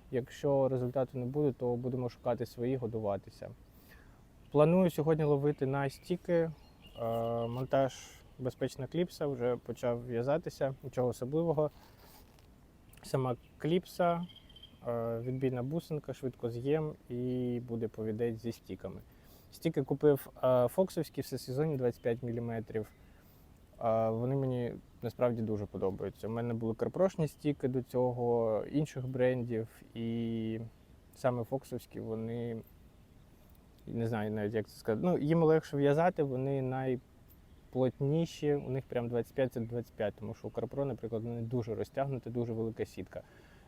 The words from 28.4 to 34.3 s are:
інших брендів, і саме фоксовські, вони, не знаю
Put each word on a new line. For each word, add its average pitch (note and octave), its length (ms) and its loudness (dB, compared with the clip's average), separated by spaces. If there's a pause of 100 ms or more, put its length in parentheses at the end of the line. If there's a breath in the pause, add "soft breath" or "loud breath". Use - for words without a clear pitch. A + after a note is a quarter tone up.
інших C3+ 360 -2
брендів, B2 600 0 (260)
і A2+ 640 -2 (540)
саме B2 300 0
фоксовські, B2 560 -8
вони, A2+ 600 -6 (1200)
не A2+ 220 -2
знаю G#2+ 220 -2